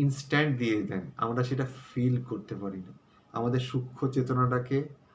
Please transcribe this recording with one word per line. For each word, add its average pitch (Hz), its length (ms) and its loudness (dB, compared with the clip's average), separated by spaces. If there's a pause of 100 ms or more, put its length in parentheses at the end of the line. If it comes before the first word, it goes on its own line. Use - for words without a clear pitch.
ইনস্ট্যান্ট 143 480 2 (100)
দিয়ে 110 160 2 (120)
দেন, 95 140 -2 (200)
আমরা 120 260 0
সেটা 131 160 0 (240)
ফিল 123 260 2 (140)
করতে 107 320 -6
পারি 95 260 -6
না, - 60 -18 (440)
আমাদের 123 320 2
সূক্ষ্ম - 320 -4 (140)
চেতনাটাকে 127 600 2 (380)